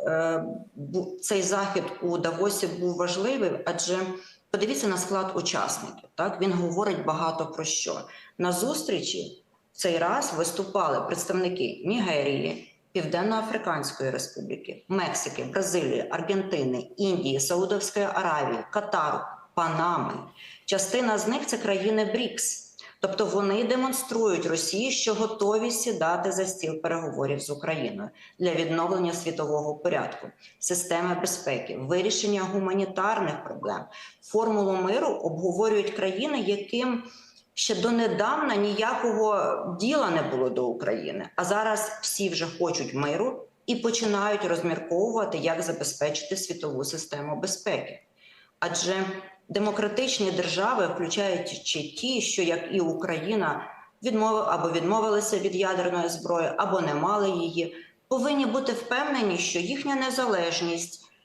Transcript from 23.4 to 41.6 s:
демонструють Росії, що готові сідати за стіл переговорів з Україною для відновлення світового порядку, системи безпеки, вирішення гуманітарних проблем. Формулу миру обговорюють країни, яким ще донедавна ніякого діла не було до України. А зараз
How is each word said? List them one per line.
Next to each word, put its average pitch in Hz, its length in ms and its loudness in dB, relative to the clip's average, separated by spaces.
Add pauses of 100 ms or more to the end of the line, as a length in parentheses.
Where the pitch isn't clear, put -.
демонструють 226 840 2
Росії, 185 460 0
що - 220 2
готові 220 580 2
сідати 175 600 0
за 185 140 0
стіл 156 360 -4
переговорів 143 580 -2
з - 100 -8
Україною 139 600 -4 (300)
для 175 140 2
відновлення 170 600 0
світового 151 600 -2
порядку, - 520 -2 (320)
системи 175 640 0
безпеки, - 560 -2
вирішення 185 640 2
гуманітарних 190 1040 0
проблем. - 380 -6 (420)
Формулу 214 480 2
миру 190 360 2
обговорюють 190 840 2
країни, 214 500 0
яким 233 640 0 (500)
ще - 220 0
донедавна 233 800 2
ніякого 214 1040 2 (220)
діла 254 300 2
не 165 120 2
було 131 280 2
до 123 180 0
України. 101 680 -2
А 180 80 2
зараз 208 580 0